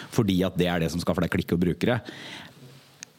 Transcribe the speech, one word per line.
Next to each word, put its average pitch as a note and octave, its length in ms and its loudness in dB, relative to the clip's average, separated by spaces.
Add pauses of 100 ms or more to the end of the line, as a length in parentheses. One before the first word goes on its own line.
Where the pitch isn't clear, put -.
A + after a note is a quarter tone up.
(120)
fordi G2 320 4
at F2+ 160 -2
det F2 80 4
er F2 160 0
det D#2 80 -2
som E2+ 80 -4
skal E2 160 0
få E2+ 80 2
deg - 80 -2
klikk E2+ 240 0
og F2 80 2
brukere. G#2+ 360 0 (1200)